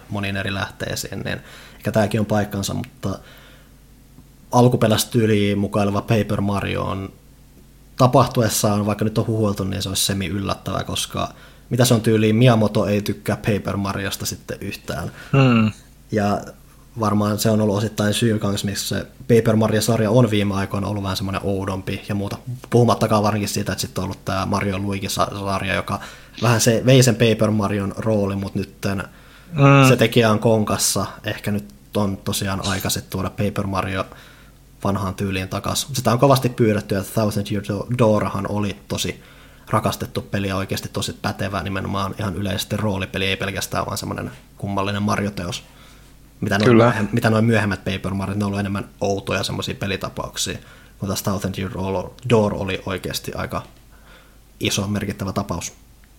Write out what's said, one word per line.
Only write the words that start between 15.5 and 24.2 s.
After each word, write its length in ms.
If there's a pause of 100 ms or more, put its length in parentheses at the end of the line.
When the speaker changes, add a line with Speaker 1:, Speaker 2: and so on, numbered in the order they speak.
Speaker 1:
Ja 300 (580)
varmaan 400
se 100
on 120
ollut 160
osittain 360
syy 260
kans, 240
miksi 240
se 200 (200)
Paper 280
Mario-sarja 560
on 200
viime 240
aikoina 320
ollut 160
vähän 140
semmoinen 260
oudompi 640
ja 60
muuta. 220 (320)
Puhumattakaan 540
varsinkin 260
siitä, 220
että 100
sitten 200
on 40
ollut 200